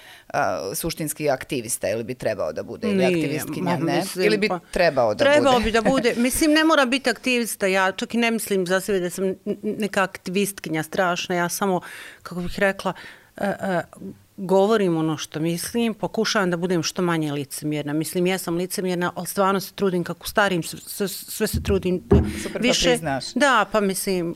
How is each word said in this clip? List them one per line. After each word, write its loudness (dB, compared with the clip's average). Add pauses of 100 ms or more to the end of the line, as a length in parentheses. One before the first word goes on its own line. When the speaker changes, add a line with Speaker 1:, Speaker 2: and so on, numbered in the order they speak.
(280)
Speaker 1:
a, -2
suštinski -4
aktivista -4
ili -2
bi -8
trebao -2
da -6
bude? -6
Ili 2
Speaker 2:
Nije, 4
Speaker 1:
aktivistkinja? -2
Speaker 2:
ma, -2
Speaker 1:
Ne? 0
Speaker 2:
mislim, -2
Speaker 1:
Ili 2
bi 0
Speaker 2:
pa -2 (120)
Speaker 1:
trebao 2
da 2
Speaker 2:
trebao 6
Speaker 1:
bude? 4
Speaker 2:
bi 0
da 4
bude. 2
Speaker 1:
<laughs> 4
Speaker 2:
Mislim, 4
ne 6
mora 6
biti 0
aktivista. 0
Ja 2
čak -6
i 0
ne 2
mislim 0
za 2
sebe 0
da -2
sam -4
n-, 0
n-, -4
neka -2
aktivistkinja -2
strašna. -2
Ja 0
samo, 0 (420)
kako -10
bih -6
rekla, 0 (440)
e, -4
e, -2 (540)
govorim 2
ono 0
što -8
mislim, -2
pokušavam 0
da 0
budem 0
što -4
manje 0
licemjerna. -4
Mislim, 0
ja 0
sam -4
licemjerna, -2
ali -8
stvarno 2
se -10
trudim 0
kako -10
starim, 2
sve, -10
sve, -6
sve -6
se -2
trudim 0
da 4 (260)
Speaker 1:
Super, -6
pa -4
Speaker 2:
više. 2
Speaker 1:
priznaš. 2 (100)
Speaker 2:
Da, 4
pa 4
mislim, 0